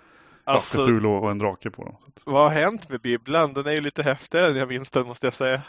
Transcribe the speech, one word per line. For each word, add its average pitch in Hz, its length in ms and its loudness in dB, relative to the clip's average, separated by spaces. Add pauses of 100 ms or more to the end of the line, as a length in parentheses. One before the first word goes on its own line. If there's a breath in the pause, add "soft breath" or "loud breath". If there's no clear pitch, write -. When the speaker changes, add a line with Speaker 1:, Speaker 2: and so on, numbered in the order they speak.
(440 soft breath)
Speaker 1:
Alltså, - 340 0
Speaker 2:
ja, 139 60 2
Cthulhu 113 240 4
och 104 220 0
en 101 80 -4
drake 101 320 -4
på - 140 -16
dem, - 160 -16
så - 80 -20
att - 160 -20
Speaker 1:
vad 143 180 4
har 147 80 6
hänt 175 380 -2
med 123 120 -8
bibblan? 139 520 0
Den 139 140 -6
är 147 60 -2
ju 151 80 0
lite 143 220 -4
häftigare 156 480 0
än 139 60 0
jag 131 120 -2
minns 127 220 -8
den, 123 160 0
måste 123 200 -6
jag 123 80 -2
säga. 131 340 -2